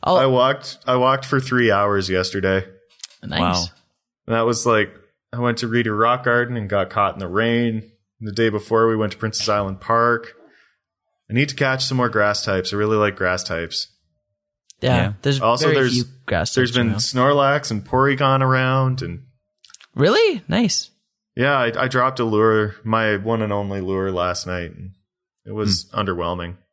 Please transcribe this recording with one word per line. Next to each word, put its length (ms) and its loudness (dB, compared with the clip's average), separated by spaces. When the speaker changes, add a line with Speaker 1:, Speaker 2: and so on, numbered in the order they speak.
Speaker 1:
I'll 140 2
Speaker 2:
I 100 4
walked, 600 0
I 100 2
walked 280 2
for 160 0
three 300 2
hours 380 2
yesterday. 560 0
Speaker 1:
Nice. 180 -6
Speaker 3:
Wow. 240 0
Speaker 2:
And 100 -2
that 60 0
was, 220 0
like, 280 2
I 80 -10
went 180 -2
to 100 -6
Reader 260 0
Rock 300 2
Garden 320 0
and 120 -6
got 220 -2
caught 240 0
in 60 -12
the 80 -8
rain. 640 0
The 120 -10
day 160 2
before, 400 0
we 80 0
went 160 -2
to 60 -16
Princess 300 -4
Island 320 -2
Park. 520 0
I 40 -8
need 160 2
to 60 -10
catch 280 -2
some 120 -4
more 120 0
grass 360 0
types. 280 -2
I 40 -4
really 200 0
like 200 2
grass 260 -2
types. 460 -8
Speaker 1:
Yeah. 160 0
Speaker 3:
Yeah. 160 0
Speaker 1:
There's 180 0
Speaker 2:
Also, 260 2
Speaker 1:
very 80 4
Speaker 2:
there's, 200 2
Speaker 1:
few 100 2
grass 280 -2
Speaker 2:
there's 160 2
Speaker 1:
types 80 -2
Speaker 2:
been 120 2
Speaker 1:
around. 80 -2
Speaker 2:
Snorlax 720 2
and 140 -4
Porygon 580 2
around, 600 2
and 220 -10
Speaker 1:
Really? 540 2
Nice. 420 0
Speaker 2:
Yeah, 240 0
I, 260 0
I 40 0
dropped 320 0
a 40 2
lure, 600 2
my 320 0
one 260 -2
and 100 -2
only 280 -4
lure, 320 -2
last 340 -2
night. 240 -6
And 220 -16
it 80 -14
was 400 -2
Speaker 3:
Hmm. 80 -2
Speaker 2:
underwhelming. 560 -4